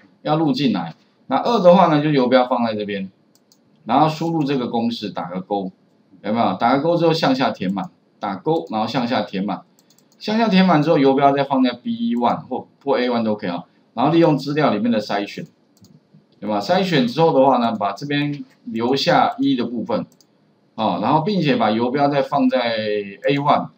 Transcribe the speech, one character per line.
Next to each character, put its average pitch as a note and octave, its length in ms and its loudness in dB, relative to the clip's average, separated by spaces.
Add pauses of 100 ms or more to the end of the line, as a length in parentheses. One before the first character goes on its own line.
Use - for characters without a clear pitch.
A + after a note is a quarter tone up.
(220)
要 D3+ 140 0
录 D#3 160 2
进 C3 200 0
来。 E2+ 220 -4 (320)
那 C3 120 -2
二 A#3 200 0
的 F3+ 160 8
话 F#3 120 6
呢， D3+ 140 2
就 D3+ 120 0
游 B2 160 2
标 B2 180 4
放 A#2+ 180 -2
在 A2+ 100 -2
这 G#2+ 100 -6
边， G2 260 -8 (760)
然 A#2+ 140 0
后 D#3 100 4
输 E3 220 -4
入 D#3+ 140 -2
这 C#3 140 -2
个 A#2+ 80 -4
公 A#2 240 -2
式， G#2+ 200 -8
打 E2+ 200 -10
个 F#2 100 -8
勾， G2 300 -6 (520)
有 G3+ 100 -4
没 A#3 60 -2
有？ G3+ 160 0
打 F3+ 220 0
个 C#3 60 -4
勾 E3+ 140 0
之 E3 100 2
后 D#3+ 60 4
向 C#3+ 220 0
下 B2+ 160 -2
填 F#2+ 220 -6
满， F#2 160 -6 (300)
打 G2+ 180 -6
勾， D#3+ 340 -4
然 G#2+ 100 -4
后 A2+ 60 -2
向 A#2 220 -4
下 A#2 140 -2
填 G2 200 -6
满， F#2+ 200 -6 (560)
向 G#3+ 180 -4
下 A3+ 120 2
填 F#3 180 4
满 D#3 160 4
之 D3+ 80 0
后， D#3 80 4
游 C3+ 160 4
标 C#3 180 4
再 C#3 100 0
放 C3+ 200 0
在 B2 100 2
B A#2 420 -4
one A#2+ 280 0
或， - 240 -10 (180)
或 B2+ 140 0
A B2 100 0
one A#2 160 -2
都 G#2+ 100 0
可 G#2 120 -8
以 F2+ 40 -4
啊。 E2+ 140 -8 (300)
然 A#2 100 -2
后 D#3 80 2
利 E3 60 4
用 D#3+ 180 4
资 C#3 160 -6
料 C#3 220 0
里 G#2 40 -2
面 A#2 120 -2
的 A2 100 0
筛 G2+ 260 -4
选， G2 200 -12 (920)
对 G#2 100 -10
吧？ G#2 120 -2
筛 F#3+ 220 0
选 D3+ 240 2
之 B2 140 -2
后 E3 120 4
的 C3+ 140 6
话 C3 100 6
呢， A#2 200 0
把 G2 160 -2
这 - 120 -12
边 C#3+ 400 -2 (200)
留 A#2+ 300 -2
下 C#3 440 2
一 C3+ 180 0
的 A#2 80 -2
部 A2+ 180 -6
分， G2 220 -4 (680)
哦， F#2+ 260 -2
然 A#2 120 0
后 D#3 100 2
并 F#3+ 180 -2
且 C#3 160 2
把 G#2+ 140 2
游 A#2 200 0
标 C#3+ 180 0
再 C#3+ 120 0
放 C3 300 0
在 A#2+ 260 -2 (520)
A C#3+ 100 0
one， B2+ 400 0